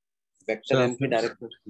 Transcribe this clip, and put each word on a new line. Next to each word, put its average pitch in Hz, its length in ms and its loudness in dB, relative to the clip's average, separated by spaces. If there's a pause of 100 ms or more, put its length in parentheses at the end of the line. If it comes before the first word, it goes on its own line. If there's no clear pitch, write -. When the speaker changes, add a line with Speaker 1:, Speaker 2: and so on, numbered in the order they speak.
(480)
Speaker 1:
Vector 110 260 -2
Speaker 2:
Sir, 131 80 6
Speaker 1:
एम 123 80 2
की 123 40 -4
Speaker 2:
आपने 131 140 -2
Speaker 1:
डायरेक्शन 113 400 -2 (220)